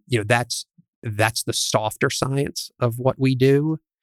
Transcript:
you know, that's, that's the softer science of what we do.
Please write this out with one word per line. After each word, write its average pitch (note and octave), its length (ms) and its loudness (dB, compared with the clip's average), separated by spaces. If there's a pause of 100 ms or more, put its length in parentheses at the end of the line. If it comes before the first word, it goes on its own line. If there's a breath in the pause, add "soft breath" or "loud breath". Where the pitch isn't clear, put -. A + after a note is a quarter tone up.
you A#2+ 120 0
know, G#2 80 -4
that's, A#2+ 400 0 (360)
that's A2 420 -2
the A2+ 100 -4
softer - 560 -2
science - 680 -6
of A#2+ 200 -2
what B2 200 0
we C3 160 2
do. C#3 440 4 (240)